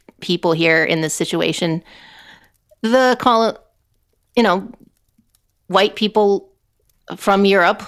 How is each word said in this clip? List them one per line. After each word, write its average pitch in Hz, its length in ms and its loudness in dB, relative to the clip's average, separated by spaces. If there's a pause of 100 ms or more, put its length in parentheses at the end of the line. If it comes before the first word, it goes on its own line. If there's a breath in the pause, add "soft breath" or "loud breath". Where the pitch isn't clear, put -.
(220)
people 175 320 -2
here 160 300 0
in 160 180 -2
this 156 120 -4
situation, 165 720 -4 (1000 loud breath)
the 247 380 0
col-, 226 380 0 (800)
you 240 80 2
know, 196 280 0 (960)
white 196 280 0
people 208 560 0 (680)
from 202 280 2
Europe, 196 420 2